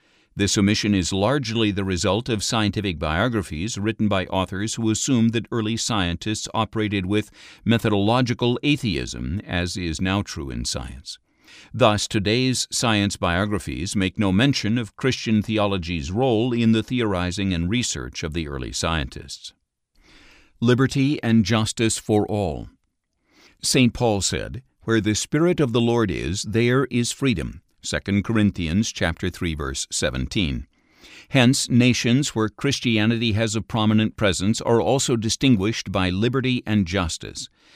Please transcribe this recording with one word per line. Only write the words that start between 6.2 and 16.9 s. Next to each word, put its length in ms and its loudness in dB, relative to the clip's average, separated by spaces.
operated 500 -2
with 260 -2
methodological 960 2
atheism, 840 -2
as 300 -4
is 240 -4
now 220 0
true 280 -10
in 140 -6
science. 540 -10
Thus, 360 4
today's 640 0
science 440 2
biographies 800 -2
make 240 0
no 140 2
mention 440 2
of 200 -6
Christian 440 0
theology's 720 -2
role 420 0
in 200 4
the 100 2
theorizing 720 -2